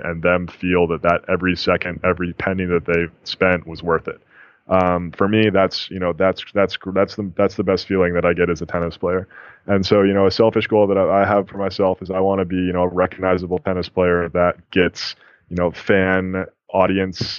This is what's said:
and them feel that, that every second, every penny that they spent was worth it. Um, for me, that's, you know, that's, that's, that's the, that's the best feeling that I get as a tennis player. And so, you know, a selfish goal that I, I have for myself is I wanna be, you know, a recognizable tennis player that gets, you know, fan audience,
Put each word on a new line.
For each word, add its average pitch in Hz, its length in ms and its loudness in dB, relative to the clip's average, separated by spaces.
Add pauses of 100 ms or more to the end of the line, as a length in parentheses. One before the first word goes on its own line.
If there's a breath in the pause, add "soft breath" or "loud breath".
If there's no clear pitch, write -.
and 85 180 -8
them 87 240 2
feel 90 400 0
that, 82 160 -4
that 85 260 0
every 90 280 0
second, 87 480 -2
every 90 300 -2
penny 95 300 -4
that 87 220 -2
they 85 200 0 (180)
spent 90 420 0
was 80 160 -14
worth 82 240 -2
it. - 160 -10 (460 soft breath)
Um, 90 420 0
for 98 160 -2
me, 107 240 4
that's, 95 400 0
you 95 80 -10
know, 90 140 -2
that's, 92 320 -2 (100)
that's, 98 240 0 (160)
that's 95 220 0
the, 98 200 -6
that's 101 200 0
the 104 80 -2
best 92 240 -2
feeling 90 260 0
that 85 100 0
I 87 80 4
get 87 160 2
as 85 140 -4
a 85 40 -8
tennis 85 300 -6
player. 92 300 -4 (400 loud breath)
And 98 180 0
so, 104 180 4
you 98 120 4
know, 98 120 4
a 95 40 2
selfish 110 380 2
goal 104 180 4
that 98 100 2
I, 95 260 2
I 101 40 2
have 101 220 2
for 98 100 -14
myself 95 420 -2
is 92 120 -10
I 95 80 -2
wanna 98 240 0
be, 90 100 -6
you 90 180 0
know, 90 120 0
a 90 40 2
recognizable 92 680 0
tennis 90 300 -4
player 87 400 0
that 87 420 -2
gets, - 460 -2 (320 soft breath)
you 87 80 -8
know, 87 160 0
fan 95 720 0 (260)
audience, 95 680 0